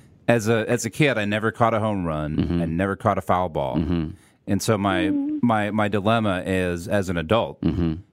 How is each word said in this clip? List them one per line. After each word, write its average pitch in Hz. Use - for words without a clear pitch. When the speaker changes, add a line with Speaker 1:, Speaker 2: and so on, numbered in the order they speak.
Speaker 1:
as 117
a, 113
as 120
a 110
kid, 139
I 104
never 107
caught 113
a 113
home 104
run. 76
Speaker 2:
Mm-hmm. 85
Speaker 1:
I -
never 92
caught 98
a 95
foul 92
ball. 69
Speaker 2:
Mm-hmm. 82
Speaker 1:
And 101
so 113
my, 95
Speaker 3:
Mm-hmm. 294
Speaker 1:
my, 107
my 107
dilemma 104
is, 90
as 101
an 90
adult, 82
Speaker 2:
Mm-hmm. 82